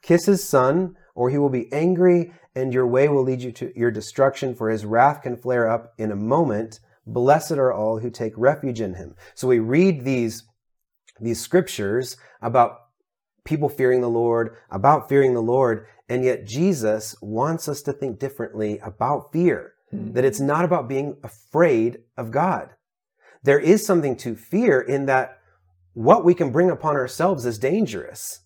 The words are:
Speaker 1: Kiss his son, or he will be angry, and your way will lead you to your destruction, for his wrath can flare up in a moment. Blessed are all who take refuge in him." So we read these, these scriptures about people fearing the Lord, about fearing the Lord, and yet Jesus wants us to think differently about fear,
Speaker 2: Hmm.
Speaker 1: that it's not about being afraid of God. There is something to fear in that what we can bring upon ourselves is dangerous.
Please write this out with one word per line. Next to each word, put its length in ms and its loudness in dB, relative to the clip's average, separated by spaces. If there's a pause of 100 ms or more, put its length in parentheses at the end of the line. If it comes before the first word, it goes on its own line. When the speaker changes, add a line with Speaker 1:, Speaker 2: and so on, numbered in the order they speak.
Speaker 1:
Kiss 240 2
his 160 2
son, 520 0 (200)
or 160 0
he 80 -2
will 120 2
be 220 -4
angry, 600 2 (220)
and 180 -4
your 140 2
way 220 4
will 140 2
lead 200 -2
you 100 -10
to 260 -12
your 140 2
destruction, 640 -2
for 160 -4
his 160 -4
wrath 360 2
can 140 -8
flare 320 0
up 300 -4
in 120 -4
a 60 -6
moment. 640 -2 (260)
Blessed 460 0
are 200 0
all 260 -2
who 120 -6
take 260 -8
refuge 440 0
in 140 -4
him." 200 -16 (200)
So 140 -4
we 100 4
read 460 2
these, 400 -4 (760)
these 200 -4
scriptures 760 -2 (240)
about 380 2 (680)
people 240 -2
fearing 320 2
the 100 -2
Lord, 460 0 (140)
about 380 2
fearing 260 4
the 80 -2
Lord, 440 0 (220)
and 160 -2
yet 220 0
Jesus 760 -2
wants 460 -4
us 140 -8
to 100 -6
think 260 -8
differently 640 -6
about 500 -6
fear, 400 0 (180)
Speaker 2:
Hmm. 240 -10
Speaker 1:
that 100 2
it's 160 0
not 240 0
about 240 -2
being 340 -4
afraid 760 0 (180)
of 160 -10
God. 380 -2 (760)
There 160 6
is 260 4
something 300 2
to 180 -8
fear 460 2
in 260 -2
that 320 0 (560)
what 300 4
we 100 6
can 160 -2
bring 200 2
upon 260 -2
ourselves 500 -2
is 120 -4
dangerous. 880 -4